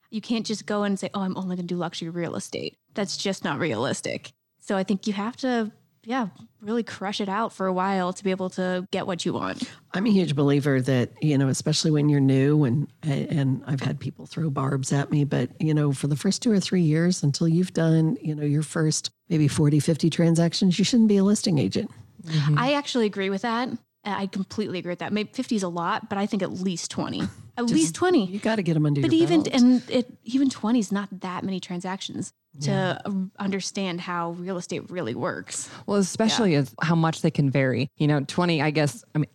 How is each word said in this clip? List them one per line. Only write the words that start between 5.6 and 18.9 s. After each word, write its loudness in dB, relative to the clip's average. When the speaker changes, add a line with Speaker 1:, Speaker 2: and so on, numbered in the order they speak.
Speaker 1:
yeah, -2
really -2
crush -6
it -4
out -2
for -4
a 2
while 0
to -10
be 0
able -2
to -4
get -4
what -4
you -2
want. -4
Speaker 2:
I'm -2
a 4
huge 4
believer 4
that, 2
you 2
know, 4
especially 0
when 4
you're 4
new 4
and, 0
and 0
I've -2
had -4
people -10
throw -4
barbs -2
at 0
me, 2
but, -2
you 2
know, 2
for -4
the 0
first -2
two 0
or 4
three 0
years 2
until 0
you've 2
done, 4
you -4
know, -4
your 2
first -2